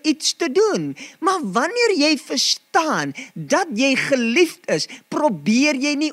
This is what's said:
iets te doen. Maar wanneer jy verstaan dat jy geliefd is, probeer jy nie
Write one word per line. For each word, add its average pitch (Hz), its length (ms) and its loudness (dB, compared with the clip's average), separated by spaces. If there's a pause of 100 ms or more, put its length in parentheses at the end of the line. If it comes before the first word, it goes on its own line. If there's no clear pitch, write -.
iets - 340 -2
te 339 140 -2
doen. 254 460 0 (240)
Maar 370 220 0
wanneer 349 560 0
jy 294 200 2
verstaan 254 960 -2 (200)
dat 277 400 0
jy 262 200 2
geliefd 254 760 0
is, 165 180 -2 (200)
probeer 247 640 0
jy 285 200 -2
nie 294 180 -2